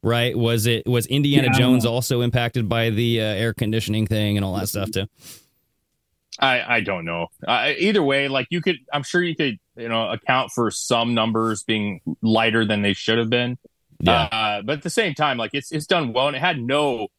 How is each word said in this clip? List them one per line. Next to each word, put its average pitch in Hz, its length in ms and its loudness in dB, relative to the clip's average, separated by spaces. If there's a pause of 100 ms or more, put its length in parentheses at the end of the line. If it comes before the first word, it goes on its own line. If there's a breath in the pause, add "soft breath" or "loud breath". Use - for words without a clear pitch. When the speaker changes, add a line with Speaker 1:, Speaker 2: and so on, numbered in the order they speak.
Speaker 1:
right? 120 340 0
Was 117 300 2
it, 117 200 0
was 120 200 2
Indiana 139 420 4
Speaker 2:
Yeah, - 60 2
I - 40 4
don't 127 160 6
Speaker 1:
Jones 123 100 2
Speaker 2:
know. 117 80 2
Speaker 1:
also 123 300 0
impacted 120 460 0
by 117 220 2
the, 117 300 2
uh, 110 40 0
air 107 300 0
conditioning 107 520 0
thing 104 300 2
and 101 80 0
all 95 120 -4
that 101 120 -4
stuff 98 220 -4
too? 95 160 -4 (1300 loud breath)
Speaker 3:
I, 123 380 2
I 117 40 2
don't 92 260 -4
know. 85 220 -4 (200)
Uh, 123 300 2
either 202 240 2
way, 139 260 2
like, 135 220 -2
you 175 100 -2
could, 175 160 0 (160)
I'm 147 100 -2
sure 180 200 0
you 170 120 -2
could, 135 240 -2 (180)
you 117 120 -10
know, 113 220 0
account 123 420 -2
for 117 180 0
some 117 440 0
numbers 113 480 0
being 104 380 -2 (200)
lighter 113 460 2
than 104 160 0
they 101 100 2
should 113 240 0
have 113 140 0
been. 123 260 0 (440)
Speaker 1:
Yeah. - 240 4
Speaker 3:
Uh, 104 380 -2
but 123 160 -4
at 143 40 -14
the 170 80 -6
same 196 240 -2
time, 143 240 0
like, 110 160 -4
it's, 143 180 -6
it's 151 140 -4
done 156 260 0
well, 127 140 0
and 143 100 -2
it 131 40 -6
had 165 220 -2
no 123 460 0 (100)